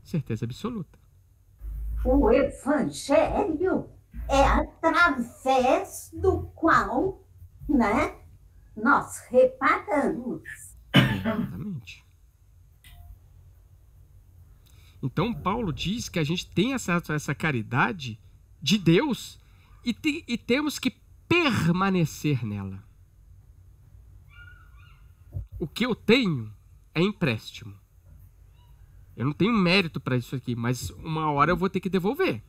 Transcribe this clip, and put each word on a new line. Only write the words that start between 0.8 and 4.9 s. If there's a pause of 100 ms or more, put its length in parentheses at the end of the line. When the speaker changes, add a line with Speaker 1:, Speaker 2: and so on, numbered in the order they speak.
Speaker 2:
O
evangelho (400)
é
através